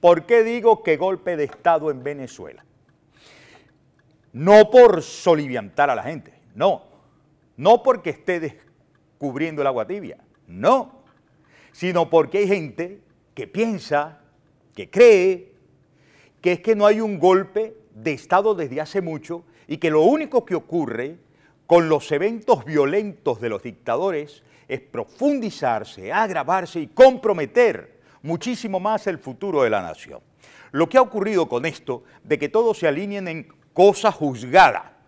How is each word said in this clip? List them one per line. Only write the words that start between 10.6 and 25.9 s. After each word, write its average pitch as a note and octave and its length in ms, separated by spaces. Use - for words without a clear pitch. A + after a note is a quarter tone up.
Sino F3 380
porque D#3+ 300
hay G3+ 80
gente F3+ 560
que - 100
piensa, D#3+ 760
que - 160
cree F#3+ 640
que F3 120
es F3 80
que A3 140
no G#3 120
hay G#3+ 140
un G#3 180
golpe F#3+ 580
de A2 200
Estado G3+ 420
desde D3 260
hace D#3 180
mucho E3+ 440
y D3 100
que E3 140
lo D#3 100
único C4 420
que F3+ 120
ocurre D3 640
con E3+ 200
los D#3 240
eventos G3 540
violentos D3+ 720
de A#2 100
los G2+ 120
dictadores D3 800
es - 140
profundizarse, B2 1300